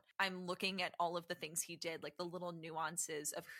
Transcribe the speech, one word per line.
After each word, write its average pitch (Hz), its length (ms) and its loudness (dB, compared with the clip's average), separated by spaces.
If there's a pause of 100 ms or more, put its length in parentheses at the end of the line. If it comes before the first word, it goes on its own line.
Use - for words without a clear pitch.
(180)
I'm 185 300 4
looking 185 340 2
at 175 160 2
all 175 200 4
of 170 100 -2
the 175 80 -2
things 165 260 -2
he 170 140 -2
did, 160 280 -2
like, 156 120 -6
the 180 80 -2
little 175 300 -2
nuances 160 800 0
of 170 120 -4 (140)